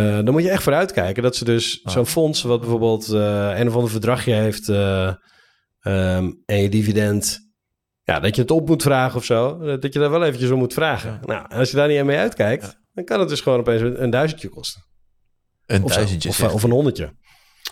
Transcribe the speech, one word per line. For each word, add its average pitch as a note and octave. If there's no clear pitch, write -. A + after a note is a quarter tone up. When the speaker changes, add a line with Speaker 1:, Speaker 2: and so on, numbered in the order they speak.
Speaker 1:
dan G#2+
moet D#3
je F#3
echt F#3+
voor C#3
uitkijken A#2+
dat B2
ze -
dus A#2
Speaker 2:
Ah. F#2
Speaker 1:
zo'n B2
fonds, D#3
wat A#2+
bijvoorbeeld, A2+
eh, G#2
een A#2+
of A2+
ander A#2+
verdragje A2
heeft, G#2+
eh, G2
ehm, F#2
en G#2
je G2+
dividend, G#2
ja, D2+
dat G2
je B2+
het A#2+
op D#3
moet D#3+
vragen C3
of A#2+
zo, B2+
eh, C#3+
dat C#3
je C#3+
daar D3
wel E3+
eventjes B2+
om C3
moet B2+
vragen. C3
Speaker 2:
Ja. G#2+
Speaker 1:
Nou, G#2+
en -
als B2+
je C3+
daar C#3+
niet D3
aan C#3
mee C#3
uitkijkt, C#3
Speaker 2:
Ja. -
Speaker 1:
dan F3+
kan G#3
het F3
dus D3
gewoon B2+
opeens A#2
een, B2
een B2
duizendje C#3
kosten. -
Speaker 2:
Een G2
Speaker 1:
Of -
zo. -
Speaker 2:
duizendje, F#2+
Speaker 1:
Of, F#2
Speaker 2:
zeg G#2
Speaker 1:
of G#2
Speaker 2:
je. A2+
Speaker 1:
een A#2
honderdje. A#2+